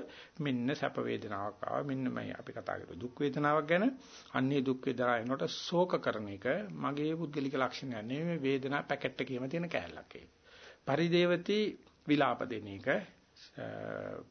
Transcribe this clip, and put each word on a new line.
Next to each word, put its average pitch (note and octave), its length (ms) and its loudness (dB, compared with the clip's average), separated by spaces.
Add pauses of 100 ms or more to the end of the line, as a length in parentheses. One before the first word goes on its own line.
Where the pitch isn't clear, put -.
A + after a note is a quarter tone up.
(360)
මෙන්න B2+ 380 0
සැප - 240 -2
වේදනාවක් G#2+ 680 -4
ආවා, C3 180 0
මෙන්න C3 300 -2
මේ A2+ 200 -4
අපි - 200 -10
කතා F#2+ 260 -4
කරපු - 160 -12
දුක් A#2+ 240 -8
වේදනාවක් D3 480 2
ගැන. F3 180 6 (460)
අන්නේ C3 320 4
දුක් C3 200 2
වේදනාව B2 360 2
එනකොට C3 340 -2
ශෝක F3+ 460 2
කරන G#2+ 300 -2
එක G2 180 -6 (280)
මගේ D3 420 0
පුද්ගලික D3 420 -2
ලක්ෂණයක් A#2+ 460 -2
නෙවෙයි, C#3+ 240 -2
මේ E3 140 -2
වේදනා C3+ 400 0
පැකට් - 380 -2
එකේම C3 280 -4
තියෙන E3 200 -2
කෑල්ලක් - 460 -6
ඒක. - 160 -16 (520)
පරිදේවති F3 760 4 (480)
විලාප C#3+ 400 4
දෙන G#2 220 -6
එක, G2 200 -8 (680)
අ, A#2+ 120 -8 (640)